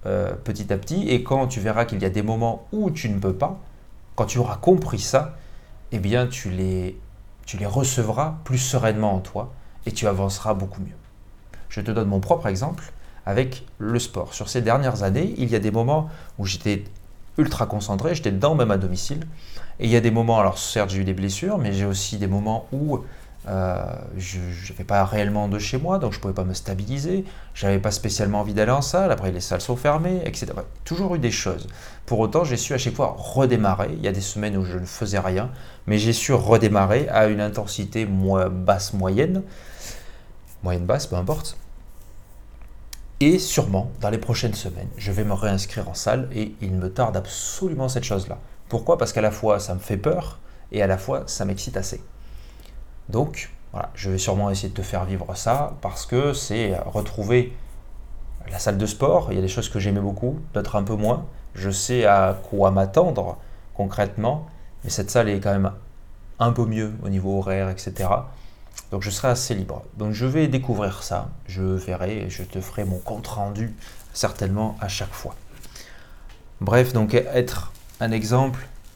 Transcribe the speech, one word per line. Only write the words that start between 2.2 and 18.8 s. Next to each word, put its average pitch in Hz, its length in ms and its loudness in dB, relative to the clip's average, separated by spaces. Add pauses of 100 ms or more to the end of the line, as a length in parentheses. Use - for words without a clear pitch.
moments 113 500 0
où 208 180 0
tu 135 200 -2
ne 101 100 0
peux 95 140 2
pas, 175 260 0 (560)
quand 110 100 2
tu 101 120 -2
auras 113 180 2
compris 170 440 4
ça, 151 360 2 (560)
eh 113 80 -2
bien 113 280 2
tu 98 240 -6
les, 92 460 -2 (480)
tu - 120 -8
les 101 80 -2
recevras 127 800 0
plus 127 160 2
sereinement 107 560 2
en 95 40 2
toi 107 320 -6 (340)
et 104 60 -2
tu - 160 0
avanceras 98 460 2
beaucoup 95 280 -4
mieux. 95 140 -8 (760)
Je - 120 -6
te 101 80 -4
donne 107 180 2
mon 98 120 4
propre 165 280 2
exemple 107 460 -2 (320)
avec 127 400 0 (140)
le 110 180 0
sport. - 380 -4
Sur 101 120 -6
ces 123 140 0
dernières 127 420 2
années, 117 340 2
il 127 120 2
y 117 60 2
a 107 40 6
des 104 120 2
moments 139 360 2 (300)
où 98 80 -2
j'étais 98 380 0 (540)
ultra 123 280 2
concentré, 107 480 0
j'étais 120 180 0
dedans 139 240 4
même 117 160 4
à 98 60 4
domicile. 95 480 0 (540)